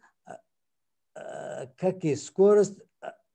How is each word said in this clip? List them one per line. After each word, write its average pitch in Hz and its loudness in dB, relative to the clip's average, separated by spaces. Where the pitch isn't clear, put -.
э, - -20
э, 139 -12
какие? 180 -2
Скорость, 202 2
э, - -12